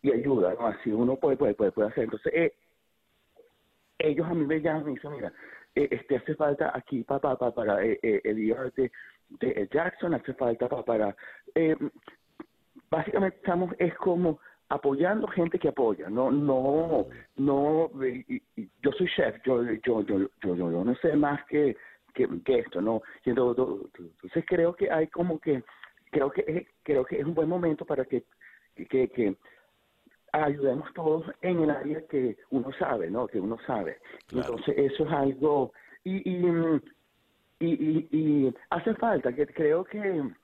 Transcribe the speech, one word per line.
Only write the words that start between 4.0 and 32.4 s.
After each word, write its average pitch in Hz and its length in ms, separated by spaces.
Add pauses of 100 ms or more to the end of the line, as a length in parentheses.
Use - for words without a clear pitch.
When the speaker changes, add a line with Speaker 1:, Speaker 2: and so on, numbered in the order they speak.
Speaker 1:
a 170 80
mí 160 120
me 156 140
llaman 156 240
y - 20
me 147 80
dicen, 143 180
"Mira, 95 220 (420)
eh, 143 160
este, 123 260
hace 156 160
falta 147 400
aquí 127 300
pa-, 139 160
pa-, 131 180
pa-, 120 160
para, 101 320
eh, 110 160
eh, 107 220
el 110 160
E 110 140
R 127 220
de, 127 160 (380)
de 196 420
Jackson, 170 440
hace 123 180
falta 120 340
pa-, - 180
para", 107 300 (380)
eh, 160 220 (1120)
básicamente 190 480
estamos, 175 420
es 175 160
como 175 440 (300)
apoyando 143 580
gente 170 320
que 160 80
apoya, 110 420
no, 120 220
no, 143 760 (280)
no, 143 560 (100)
eh, 127 280
y, 127 60 (200)
y 101 140 (120)
yo 139 120
soy 180 200
chef, 120 220 (100)
yo, 127 160 (220)
yo, 113 200
yo, 101 160 (220)
yo, 90 140
yo, 87 160
yo 87 140
no 123 160
sé 160 160
más 147 300
que, 147 280 (380)
que, 127 160 (160)
que 123 140
esto, - 200
¿no? 107 220 (240)
Y 127 60
entonces, 123 580 (100)
entonces 92 480
creo 170 260
que 196 160
hay 160 180
como 170 300
que, 135 260 (480)
creo 135 200
que - 160
es, 160 200 (160)
creo 135 200
que 147 160
es 143 60
un 170 80
buen 160 160
momento 170 360
para 131 200
que, 117 180 (500)
que, 131 360
que 104 260 (960)
ayudemos 147 640
todos 160 320 (160)
en 175 220
el 151 60
área 147 380
que 127 300 (140)